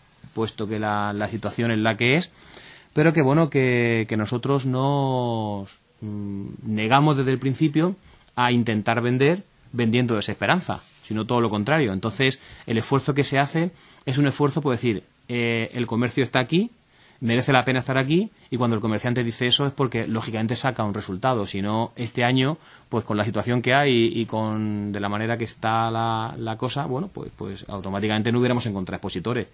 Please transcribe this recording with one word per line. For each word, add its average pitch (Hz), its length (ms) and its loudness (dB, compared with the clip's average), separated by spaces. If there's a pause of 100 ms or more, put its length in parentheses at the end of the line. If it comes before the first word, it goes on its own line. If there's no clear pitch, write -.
(320)
puesto 110 340 -4
que 110 120 -4
la, 104 340 -2
la 104 160 -2
situación 110 420 -2
es 110 80 0
la 110 180 2
que 123 200 4
es, - 160 -2 (600)
pero 156 200 4
que, 160 100 4
bueno, 143 280 4
que, 120 580 2
que 113 80 -2
nosotros 127 500 0
nos, 127 1000 0 (320)
mm, 101 460 -8 (200)
negamos 127 500 4
desde 135 160 0
el 127 60 0
principio 151 580 0 (400)
a 123 160 2
intentar 117 480 2
vender 131 440 2 (280)
vendiendo 117 440 2
desesperanza, 107 640 0 (220)
sino 107 220 -4
todo 120 160 2
lo 113 100 2
contrario. 107 420 2
Entonces, 113 480 0 (260)
el 113 120 0
esfuerzo 135 340 0
que 139 120 2
se 135 140 0
hace 165 340 0 (340)
es 123 100 0
un 147 100 4
esfuerzo 143 360 0
por 139 100 0
decir, 113 300 0 (260)
eh, 117 460 -2
el 120 120 -2
comercio 120 380 0
está 131 160 0
aquí, 170 300 2 (500)
merece 123 320 2
la 127 120 6
pena 127 160 0
estar 131 180 -2
aquí, 160 320 0 (200)
y 131 60 -4
cuando 117 200 2
el 104 40 -2
comerciante 117 440 0
dice 117 220 -2
eso 143 200 2
es 135 60 -2
porque, 127 340 -2
lógicamente, 110 500 -2
saca 120 280 -2
un 101 100 -2
resultado. 104 520 -2
Si 98 160 -6
no, 110 340 -2
este 120 280 -4
año, 131 340 2 (300)
pues 113 160 -2
con 107 120 -2
la 104 80 0
situación 117 360 -2
que 123 140 2
hay 143 180 4
y, 117 280 2
y 110 60 -2
con, 107 640 -4
de 101 80 -4
la 101 80 -2
manera 110 280 -2
que 117 80 -6
está 113 460 -2
la, 113 480 -2
la 113 180 -6
cosa, 139 300 -4
bueno, 147 220 -4
pues, - 280 -12
pues 98 320 -12
automáticamente 101 600 -2
no 120 80 2
hubiéramos 123 280 2
encontrado 95 300 -6
expositores. 101 580 -4